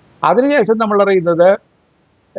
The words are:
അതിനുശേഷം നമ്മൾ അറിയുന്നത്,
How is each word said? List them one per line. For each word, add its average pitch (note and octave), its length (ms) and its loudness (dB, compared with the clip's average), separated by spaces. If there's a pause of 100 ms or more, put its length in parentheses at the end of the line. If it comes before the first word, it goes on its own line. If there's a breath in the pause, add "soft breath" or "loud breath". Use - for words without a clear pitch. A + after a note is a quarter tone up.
(240)
അതിനുശേഷം A3+ 580 0
നമ്മൾ G#3 200 0
അറിയുന്നത്, F3 460 0 (880)